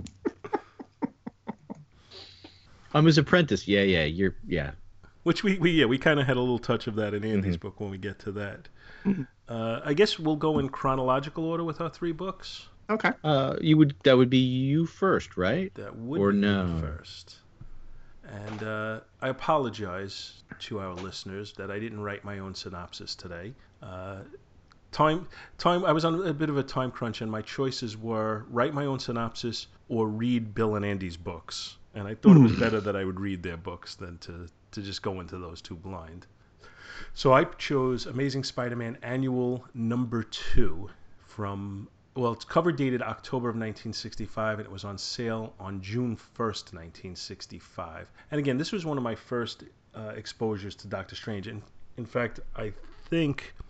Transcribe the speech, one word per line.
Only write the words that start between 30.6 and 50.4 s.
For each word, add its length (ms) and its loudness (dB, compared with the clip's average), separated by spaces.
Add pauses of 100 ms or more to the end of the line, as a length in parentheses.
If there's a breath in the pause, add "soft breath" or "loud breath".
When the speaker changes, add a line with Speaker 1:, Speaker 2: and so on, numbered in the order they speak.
Speaker 2:
and 80 0
Andy's 320 -4
books. 600 -10 (180)
And 120 -8
I 80 -6
thought 220 12
it 40 12
was 120 8
Speaker 3:
Hmm. 80 0
Speaker 2:
better 200 2
that 160 0
I 80 -2
would 160 -4
read 220 -4
their 140 -6
books 380 -12
than 240 -14
to, 280 -14 (260)
to 100 -8
just 200 -10
go 180 -6
into 180 -12
those 240 -12
two 140 -12
blind. 500 -14 (880 loud breath)
So 180 4
I 120 8
chose 600 -2
Amazing 380 -4
Spider-Man 580 -6
Annual 640 -2 (100)
number 500 -2
two 680 6 (360)
from, 600 -8 (260)
well, 180 0
it's 120 -10
cover 280 2
dated 300 0
October 480 -6
of 60 -4
nineteen 360 -6
sixty-five, 680 -6
and 80 -10
it 60 -18
was 120 -12
on 140 -8
sale 600 -6
on 220 -8
June 340 -2
first, 580 -6
nineteen 420 -16
sixty-five. 920 -14 (200 soft breath)
And 80 -2
again, 200 2
this 140 -4
was 140 -2
one 120 -2
of 40 -2
my 120 -2
first, 500 -6 (300)
uh, 220 -10
exposures 600 -6